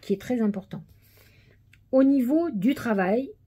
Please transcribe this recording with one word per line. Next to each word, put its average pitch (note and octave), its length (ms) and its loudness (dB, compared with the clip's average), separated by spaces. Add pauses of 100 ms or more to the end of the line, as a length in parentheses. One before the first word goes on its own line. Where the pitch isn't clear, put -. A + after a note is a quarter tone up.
qui - 120 -6
est G3 80 -2
très B3 200 -4
important. G#3 440 -6 (1080)
Au C4 140 4
niveau C#4 460 2
du A3+ 240 0
travail A3 560 -2 (160)